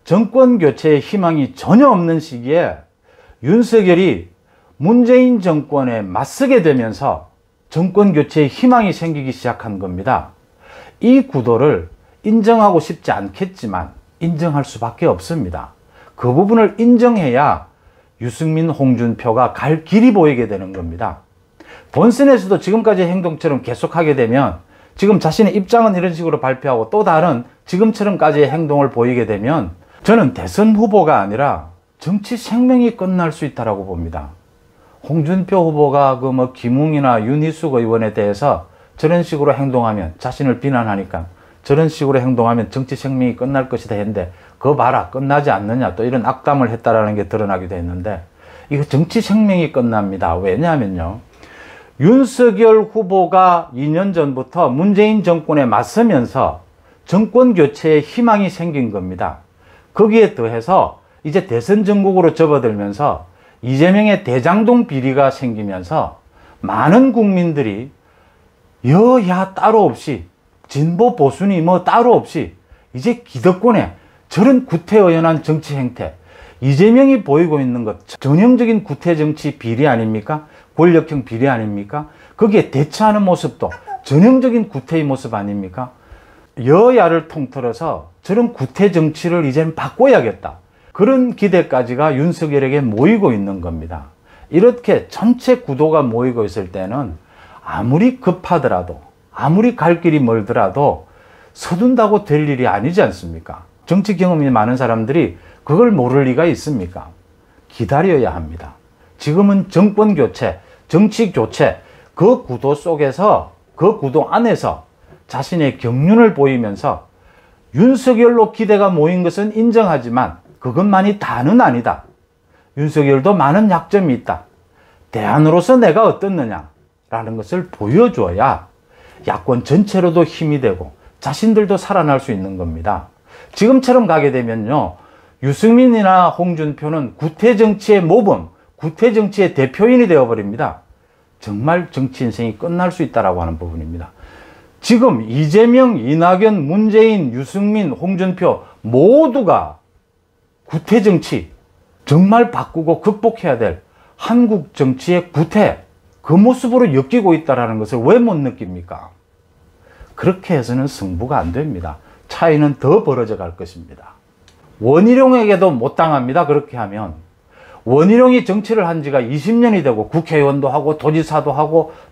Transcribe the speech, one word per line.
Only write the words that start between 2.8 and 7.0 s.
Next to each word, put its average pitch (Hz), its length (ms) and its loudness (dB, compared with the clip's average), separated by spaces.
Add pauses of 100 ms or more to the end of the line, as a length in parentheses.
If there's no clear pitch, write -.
윤석열이 180 880 2 (480)
문재인 247 640 4
정권에 139 640 -2
맞서게 139 600 -2
되면서 120 680 -2 (400)